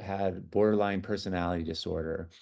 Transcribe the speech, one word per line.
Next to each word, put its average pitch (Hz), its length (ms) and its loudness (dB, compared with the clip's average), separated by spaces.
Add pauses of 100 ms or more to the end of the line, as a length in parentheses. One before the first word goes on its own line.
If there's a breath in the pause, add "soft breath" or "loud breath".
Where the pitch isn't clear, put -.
had 98 480 -2
borderline 104 500 4
personality 90 600 -2
disorder, 82 680 -4 (140 loud breath)